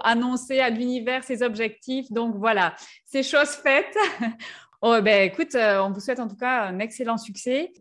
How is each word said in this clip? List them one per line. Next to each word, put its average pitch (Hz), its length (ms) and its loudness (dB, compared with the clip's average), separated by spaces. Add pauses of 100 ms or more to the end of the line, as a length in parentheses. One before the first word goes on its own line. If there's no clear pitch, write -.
annoncer 247 540 0
à 254 100 2
l'univers 247 560 -4
ses 247 180 -2
objectifs. 233 680 -4
Donc 233 240 -2
voilà, 196 380 2 (300)
c'est 269 180 -2
chose 294 260 2
faite. 285 440 0 (280)
<laughs> 226 160 -4 (440)
Oh, 233 220 6
ben, 196 240 6
écoute, 294 280 -4
euh, 208 260 4
on 196 100 0
vous 196 80 -6
souhaite 247 220 -6
en 226 80 -6
tout 202 80 -18
cas 254 260 0
un 185 160 -6
excellent 226 380 -4
succès. 247 640 -4